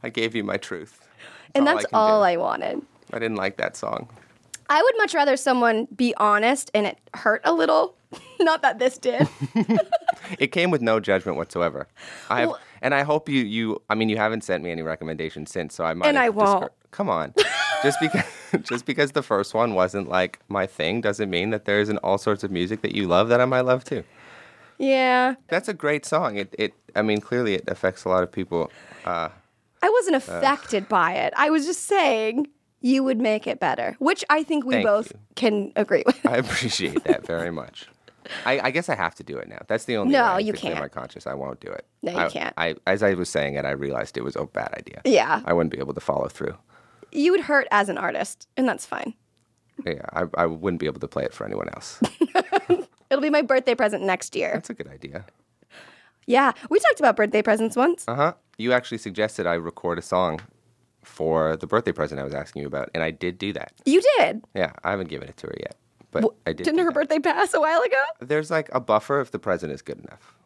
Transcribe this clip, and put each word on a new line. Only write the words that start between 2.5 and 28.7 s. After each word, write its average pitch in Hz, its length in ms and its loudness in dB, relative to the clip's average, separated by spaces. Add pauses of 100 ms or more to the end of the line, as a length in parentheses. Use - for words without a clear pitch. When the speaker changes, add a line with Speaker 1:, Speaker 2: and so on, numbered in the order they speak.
Speaker 1:
I - 60 -4
didn't 113 180 -2
like 95 200 -4
that - 180 -2
song. - 340 -6 (600)
Speaker 2:
I 302 120 4
would 494 160 6
much 427 160 0
rather 285 240 4
someone 240 580 2
be 240 220 2
honest 214 560 2
and 208 140 2
it - 100 -6 (160)
hurt - 300 0
a 165 100 4
little. 320 420 2 (220)
<laughs> - 220 -20
Not 320 220 4
that 240 180 2
this 254 180 0
did. 247 300 2 (260)
<laughs> 226 140 2 (720)
Speaker 1:
It 139 80 2
came 180 240 0
with 143 100 2
no 110 180 4
judgment 95 380 0
whatsoever. 80 500 -2 (440)
I 120 100 0
have, 202 80 2
Speaker 2:
Well - 100 -8 (220)
Speaker 1:
and 139 140 0
I 139 80 2
hope 151 260 0
you, 135 140 2
you, 110 380 -2 (100)
I 107 40 2
mean, 110 140 2
you 107 80 0
haven't 110 260 0
sent 87 200 -2
me 87 80 -6
any 82 100 -6
recommendations 80 720 -8
since, 82 240 -6
so 85 80 -4
I 82 100 0
might 87 140 0
Speaker 2:
And - 100 2
Speaker 1:
have 254 80 2
Speaker 2:
I 240 40 2
won't. 208 180 2
Speaker 1:
discard-, 196 240 0 (180)
come 202 200 -4
on. - 240 0 (240)
Speaker 2:
<laughs> 831 260 -2
Speaker 1:
Just - 160 2
because 170 240 0 (340)
<laughs> - 60 0
Just 123 220 -8
because 143 280 0
the 143 100 -2
first 101 300 0
one 113 200 2
wasn't, 92 360 0
like, 92 380 0
my 98 180 -2
thing 95 360 -2
doesn't 104 280 -2
mean 92 220 0
that 107 140 -4
there 104 140 2
isn't 104 200 0
all 98 180 0
sorts 101 260 -2
of 98 80 -4
music 90 300 -2
that - 140 -2
you 101 120 0
love 90 220 4
that 120 120 6
I 127 40 4
might 127 160 2
love 127 220 2
too. 131 200 -6 (720)
Speaker 2:
Yeah. 262 580 2 (120)
Speaker 1:
That's 170 220 -2
a 214 40 -4
great 151 320 -2
song. 151 320 0
It, 98 200 -6
it, 107 160 -2 (220)
I 107 60 2
mean, 107 200 2
clearly 120 340 0
it - 120 -2
affects - 360 -2
a 92 60 -2
lot 92 140 4
of 87 80 -4
people. 85 400 -2 (340)